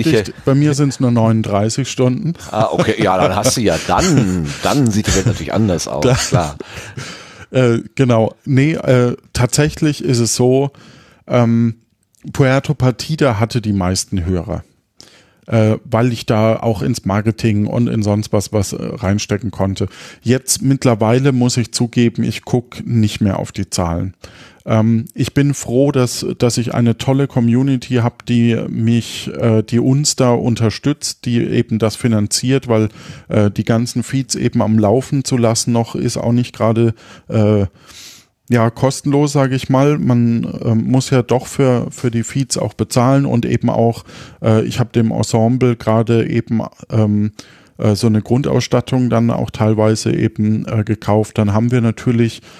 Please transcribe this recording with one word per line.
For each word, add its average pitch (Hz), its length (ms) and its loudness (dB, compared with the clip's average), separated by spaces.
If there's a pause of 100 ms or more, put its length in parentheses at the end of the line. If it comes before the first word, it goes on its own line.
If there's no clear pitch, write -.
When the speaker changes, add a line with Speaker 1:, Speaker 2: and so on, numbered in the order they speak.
Speaker 1:
tarifbeschäftigt, 113 320 0
Speaker 2:
ja - 80 -20
Speaker 1:
bei 135 100 2
mir 147 200 4
sind's 139 240 0
nur 127 120 2
neununddreißig 110 800 0
Stunden. 127 440 -2 (180)
Speaker 2:
Ah, 110 200 0
okay, - 300 0
ja, 92 160 2
dann 92 180 2
hast 117 220 -2
du 127 40 -2
ja, 87 140 2 (120)
dann, 98 600 2 (160)
dann 117 280 2
sieht 104 160 0
die - 80 0
Welt 95 100 0
natürlich 104 280 -2
anders 95 340 0
aus, 67 140 -6
Speaker 1:
Klar. 123 160 2
Speaker 2:
klar. 76 400 -2 (920)
Speaker 1:
Äh, 120 280 2 (160)
genau, 120 400 2 (100)
nee, 143 280 2
äh, 123 440 2 (160)
tatsächlich 147 720 0
ist 127 160 0
es 113 160 0
so, 131 360 2 (560)
ähm, 117 480 2 (580)
Puerto 139 400 2
Partida 127 680 0
hatte 117 220 -2
die 104 120 -2
meisten 92 520 -2
Hörer, 85 380 -4 (840)
äh, 110 380 2
weil 120 260 0
ich - 140 -8
da 110 320 2
auch 107 240 -2
ins 127 240 -4
Marketing 104 600 0
und 120 220 0
in 113 160 -2
sonst 104 300 -2
was, 104 180 -2
was, 104 220 -2
äh, - 100 -8
reinstecken 98 680 -4
konnte. 95 360 -2 (340)
Jetzt - 400 -2
mittlerweile 131 720 2
muss 123 260 2
ich 113 140 -2
zugeben, 117 520 0
ich 117 200 -6
guck - 420 -4
nicht 113 360 0
mehr 101 180 0
auf - 120 -8
die - 180 -8
Zahlen. 90 460 -4 (500)
Ähm, 113 480 2
ich - 200 -4
bin 143 200 2
froh, 135 400 0
dass, 123 320 -2 (140)
dass 123 180 0
ich 117 160 -4
eine 117 240 2
tolle 139 300 0
Community 127 680 0
hab, 117 300 -2
die 117 280 2 (140)
mich, 117 720 -2
äh, 113 240 2
die 117 160 0
uns 131 380 0
da 127 140 2
unterstützt, 117 920 -2
die 120 160 0
eben 113 400 -4
das 110 160 0
finanziert, 127 720 -2
weil, 110 220 2 (400)
äh, 104 200 2
die 104 140 -4
ganzen 117 400 -2
Feeds 135 320 -4
eben 117 260 0
am 107 160 2
Laufen 127 460 0
zu 131 140 -2
lassen 117 340 0
noch, 117 240 -2
ist 123 220 -4
auch 117 160 0
nicht 120 200 0
gerade, 113 400 2 (360)
äh, 107 360 2 (840)
ja, 117 200 4
kostenlos, 143 600 0
sag 135 180 2
ich 131 180 -4
mal. 143 300 4
Man, 117 440 2
äh, - 300 -2
muss 120 380 0
ja 127 100 4
doch 123 240 0
für, 127 460 0
für - 180 -4
die 113 140 -2
Feeds - 340 -4
auch - 160 -4
bezahlen 135 540 2
und 120 180 0
eben 120 240 0
auch, 117 340 0 (380)
äh, 110 240 2
ich 120 140 -6
hab 120 120 -2
dem 113 200 2
Ensemble 117 640 2
gerade 113 520 0
eben, 113 360 -2 (260)
ähm, 104 440 0 (440)
äh, 107 160 0
so 117 140 0
eine 107 160 2
Grundausstattung 127 880 0
dann 117 180 2
auch 117 220 -4
teilweise 110 640 2
eben, 110 520 0
äh, 107 160 -2
gekauft. 107 540 -2
Dann 104 160 0
haben 117 160 2
wir 123 120 2
natürlich, 117 600 0 (180)